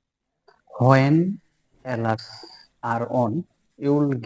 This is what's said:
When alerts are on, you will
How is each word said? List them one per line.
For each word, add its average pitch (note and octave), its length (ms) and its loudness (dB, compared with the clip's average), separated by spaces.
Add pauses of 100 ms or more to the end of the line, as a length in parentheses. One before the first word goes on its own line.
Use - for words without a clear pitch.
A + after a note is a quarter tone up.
(880)
When C3+ 260 6 (720)
alerts A2+ 440 -4 (640)
are A#2 140 -4 (160)
on, A2 100 -2 (500)
you C#3+ 140 0
will C#3+ 180 0 (100)